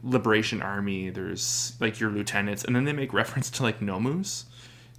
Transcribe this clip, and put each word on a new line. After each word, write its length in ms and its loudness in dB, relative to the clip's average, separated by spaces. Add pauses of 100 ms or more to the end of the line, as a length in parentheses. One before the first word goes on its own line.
Liberation 600 4
Army, 480 -2
there's, 720 -4
like, 200 0
your 80 2
lieutenants, 560 -2
and 100 2
then 120 4
they 80 0
make 180 -4
reference 380 0
to, 120 -4
like, 180 2
Nomus, 640 -2 (540)